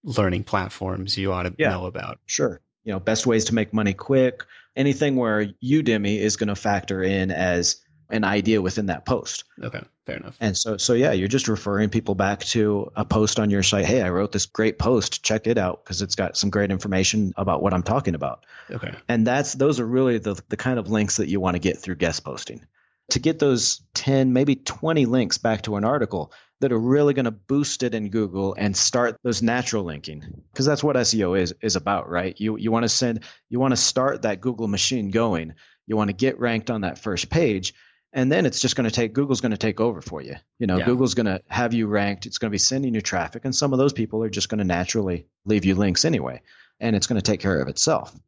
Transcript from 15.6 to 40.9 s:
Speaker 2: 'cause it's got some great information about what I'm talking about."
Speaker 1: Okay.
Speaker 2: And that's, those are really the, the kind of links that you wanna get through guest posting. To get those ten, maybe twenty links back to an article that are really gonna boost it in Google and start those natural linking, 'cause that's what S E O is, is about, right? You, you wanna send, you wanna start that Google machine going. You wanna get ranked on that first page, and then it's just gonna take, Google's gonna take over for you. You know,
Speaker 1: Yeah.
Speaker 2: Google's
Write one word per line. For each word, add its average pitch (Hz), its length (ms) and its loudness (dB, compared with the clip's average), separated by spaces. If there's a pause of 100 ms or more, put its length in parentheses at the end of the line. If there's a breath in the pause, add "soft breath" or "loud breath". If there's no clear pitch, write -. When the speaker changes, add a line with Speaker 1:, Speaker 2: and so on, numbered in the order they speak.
Speaker 2:
'cause 92 180 -6
it's 95 140 -4
got 95 200 -2
some 101 140 0
great 101 200 2
information 95 680 0
about 85 240 0
what 90 100 2
I'm 90 120 0
talking 104 300 0
about." 69 300 -6 (260 loud breath)
Speaker 1:
Okay. - 220 -10 (160)
Speaker 2:
And 113 180 4
that's, 135 280 0
those 135 260 2
are 117 60 -2
really 123 320 2
the, 101 200 -4 (120)
the 107 80 -4
kind 127 200 0
of 98 120 -4
links 107 260 2
that 90 120 0
you 95 120 0
wanna 90 180 0
get 80 200 0
through 92 160 -8
guest 82 280 -2
posting. 62 440 -12 (440)
To - 80 0
get 160 200 0
those 127 420 2 (140)
ten, 135 400 2
maybe 135 220 4
twenty 156 500 0
links 120 320 0
back 110 240 0
to 107 140 -4
an 101 80 -2
article 113 480 -2 (280 loud breath)
that 131 100 2
are 117 80 2
really 139 360 4
gonna 127 160 0
boost 139 520 -2
it 117 120 -2
in 107 160 -4
Google 98 480 -2
and 101 180 0
start 120 480 2
those 110 160 0
natural 117 440 0
linking, 76 380 -10 (320)
'cause 135 120 0
that's 147 180 2
what 139 140 2
S 113 160 2
E 107 100 2
O 90 80 0
is, 92 300 0
is 98 140 -2
about, 92 340 -2
right? 87 280 -4
You, 110 200 -2
you 107 120 -2
wanna 117 200 2
send, 117 340 -2 (240 loud breath)
you 120 100 -4
wanna 131 180 2
start 131 460 0
that 101 200 -2
Google 113 260 -4
machine 101 420 -2
going. 92 440 0 (320 soft breath)
You 110 100 -2
wanna 104 160 0
get 127 260 0
ranked 117 320 -2
on 110 120 -2
that 85 160 -4
first - 320 -6
page, 110 440 0 (400 soft breath)
and 131 160 2
then 170 160 2
it's - 140 0
just - 160 0
gonna 117 140 0
take, 113 240 0
Google's 135 260 0
gonna 110 160 0
take 107 240 -2
over 110 200 0
for 73 220 -10
you. 62 140 -12 (220)
You 117 100 0
know, 92 100 2
Speaker 1:
Yeah. - 60 0
Speaker 2:
Google's 123 300 2